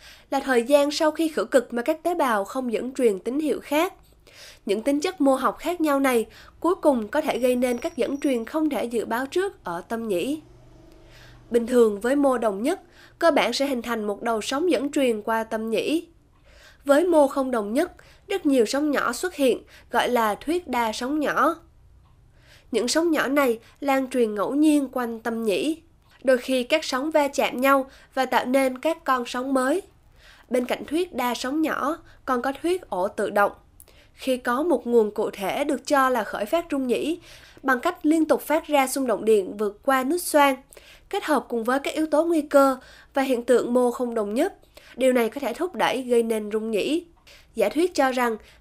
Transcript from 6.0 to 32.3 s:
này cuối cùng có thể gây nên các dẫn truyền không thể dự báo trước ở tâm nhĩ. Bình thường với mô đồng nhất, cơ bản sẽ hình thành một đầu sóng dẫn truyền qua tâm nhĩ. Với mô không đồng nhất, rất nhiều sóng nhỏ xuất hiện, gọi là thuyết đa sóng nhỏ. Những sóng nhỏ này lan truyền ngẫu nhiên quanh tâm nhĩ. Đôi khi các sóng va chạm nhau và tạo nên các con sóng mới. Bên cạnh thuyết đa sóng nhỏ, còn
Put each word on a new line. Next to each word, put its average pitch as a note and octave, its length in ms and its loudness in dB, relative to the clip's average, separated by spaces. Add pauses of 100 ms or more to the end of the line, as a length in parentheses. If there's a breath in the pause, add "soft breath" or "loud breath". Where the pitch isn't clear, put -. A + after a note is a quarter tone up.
này B3 260 2 (340 loud breath)
cuối E4+ 140 0
cùng B3+ 340 2
có D4 120 -2
thể C4+ 180 -2
gây B3+ 180 2
nên B3 220 -2
các E4 180 -8
dẫn C4+ 240 -4
truyền B3 240 0
không D#4 260 -2
thể A#3+ 140 -4
dự A#3 200 -4
báo C4 220 -4
trước F#4+ 380 -4
ở F3 240 -6
tâm A3+ 200 -6
nhĩ. A3 320 -2 (1120 loud breath)
Bình A#3 160 2
thường A3+ 340 4
với B3 160 0
mô C4+ 220 2
đồng G#3+ 240 -2
nhất, F4 180 -2 (380 loud breath)
cơ E4 120 4
bản A#3 220 2
sẽ C4+ 140 -2
hình B3+ 160 -4
thành A3+ 220 -6
một G3+ 180 -6
đầu A3+ 180 -2
sóng D4 300 -2
dẫn C#4 220 0
truyền A#3+ 300 0
qua A3+ 220 -2
tâm A3 260 -6
nhĩ. A3+ 360 -2 (760 soft breath)
Với C#4+ 200 4
mô D#4 240 4
không C4+ 220 -2
đồng G#3+ 220 -2
nhất, E4 200 0 (360 soft breath)
rất F#4+ 180 -2
nhiều C4+ 200 4
sóng D4 240 -2
nhỏ A#3 220 0
xuất F4+ 220 -6
hiện, - 280 2 (280 loud breath)
gọi - 180 2
là A3+ 260 0
thuyết E4+ 340 -4
đa A#3+ 240 -2
sóng C4+ 280 -4
nhỏ. B3+ 360 2 (1120 soft breath)
Những A#3+ 180 0
sóng E4 220 0
nhỏ A#3+ 180 0
này C4+ 300 0 (220 loud breath)
lan C4+ 300 0
truyền A3+ 240 0
ngẫu F3+ 200 -2
nhiên D4 380 4
quanh A#3 280 -4
tâm A3+ 240 -4
nhĩ. A3 380 -2 (420 soft breath)
Đôi B3+ 140 4
khi B3+ 240 -2
các D#4 220 -2
sóng C4+ 260 -4
va D4 180 2
chạm B3 320 -2
nhau C4+ 300 2 (240 loud breath)
và C4 120 0
tạo B3 180 0
nên C4 340 0
các D#4+ 260 -2
con B3+ 220 0
sóng C4 280 -4
mới. C4+ 280 0 (680 soft breath)
Bên B3 140 0
cạnh A#3 200 -6
thuyết E4+ 300 -4
đa B3 200 -2
sóng C4+ 280 -4
nhỏ, A3 340 -2 (280 soft breath)
còn B3 180 -2